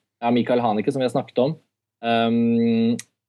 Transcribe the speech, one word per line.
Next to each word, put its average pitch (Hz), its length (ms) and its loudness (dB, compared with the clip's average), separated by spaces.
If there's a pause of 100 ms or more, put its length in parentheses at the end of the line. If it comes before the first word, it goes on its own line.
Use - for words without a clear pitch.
(220)
ja, 120 100 -2
Michael 123 320 0
Haneke, 107 300 0
som 135 100 -4
vi 123 60 0
har - 20 -4
snakket 127 320 -2
om, 151 140 -2 (500)
ehm, 117 880 2 (340)